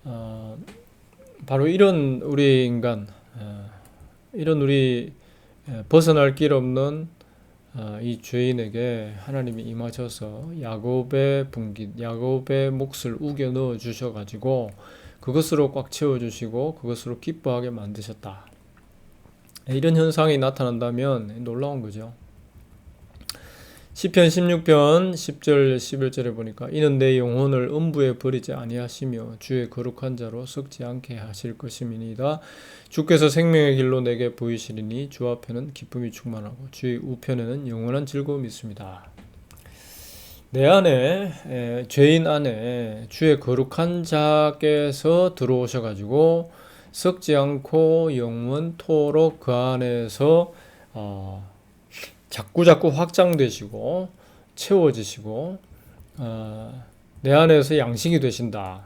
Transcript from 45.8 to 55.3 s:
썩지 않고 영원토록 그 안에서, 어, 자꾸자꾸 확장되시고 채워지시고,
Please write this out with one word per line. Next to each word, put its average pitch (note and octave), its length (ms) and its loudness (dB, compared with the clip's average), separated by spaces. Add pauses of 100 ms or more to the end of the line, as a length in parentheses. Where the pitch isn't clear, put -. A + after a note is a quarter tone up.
썩지 - 440 0
않고 D#3 800 2
영원토록 D3+ 1200 0
그 - 120 -4
안에서, B2+ 1000 2 (400)
어, G2 640 -10 (720)
자꾸자꾸 E3+ 600 6
확장되시고 D3 1200 0 (460)
채워지시고, C3+ 1040 0 (580)